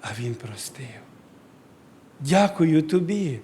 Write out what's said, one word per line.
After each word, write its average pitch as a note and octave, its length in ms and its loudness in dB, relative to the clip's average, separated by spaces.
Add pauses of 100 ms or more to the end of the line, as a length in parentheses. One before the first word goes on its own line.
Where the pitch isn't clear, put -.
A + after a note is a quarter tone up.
а - 80 -12 (120)
Він A#2+ 140 -4
простив. A#2 520 -14 (1300)
Дякую D#3+ 640 4
тобі. F3+ 600 0